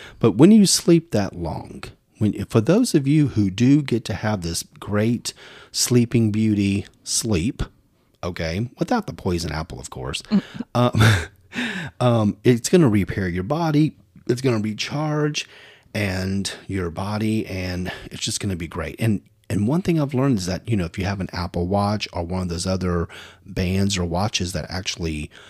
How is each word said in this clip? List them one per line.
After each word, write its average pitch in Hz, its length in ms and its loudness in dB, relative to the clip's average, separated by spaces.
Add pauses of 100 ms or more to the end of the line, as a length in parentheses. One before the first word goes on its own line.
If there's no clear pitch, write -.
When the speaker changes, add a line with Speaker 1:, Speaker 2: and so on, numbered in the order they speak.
(180)
Speaker 1:
but 113 140 4
when 143 180 8
you 214 160 10
sleep - 460 2
that 101 240 -2
long, - 480 -10 (340)
when, 101 280 0
for - 160 2
those 202 340 2
of 139 100 2
you 147 220 4
who 101 220 2
do 123 320 4
get 123 240 -2
to 104 80 -4
have 107 260 -2
this 85 240 -6 (160)
great 104 540 0 (360)
sleeping 117 640 2
beauty 101 540 2 (180)
sleep, - 580 -2 (640)
okay, 90 540 -4
without - 280 -2
the - 60 -8
poison 85 400 -4
apple, 78 260 -8
of - 120 -14
course, 65 320 -8
Speaker 2:
Mm. 208 200 0 (320)
Speaker 1:
um, 120 260 2 (600)
<laughs> 190 400 -8
um, 113 420 2
it's 120 260 4
gonna 170 200 6
repair 98 400 0
your 87 160 -4
body, 151 500 0 (340)
it's 127 120 0
gonna 127 180 2
recharge 147 880 -2 (480)
and 98 580 -2 (140)
your 95 240 -4
body, 107 560 -4
and 90 460 -6 (180)
it's - 120 -12
just - 180 -6
gonna 98 160 -4
be 85 100 -8
great. 78 320 -8
And, 110 220 0 (280)
and 101 200 0
one 165 140 0
thing 165 180 0
I've 143 140 -2
learned 127 240 2
is 90 80 -6
that, 90 220 -6
you 113 80 0
know, 90 80 0
if 82 140 -8
you 95 60 -2
have 98 160 -2
an 87 120 -4
Apple 87 340 -4
Watch 101 460 0
or 90 120 -4
one 90 180 -4
of 90 60 -4
those 85 180 -4
other 90 420 0 (360)
bands 98 520 0
or 90 80 -2
watches 90 480 -2
that 85 160 -6
actually, 82 640 -6 (200)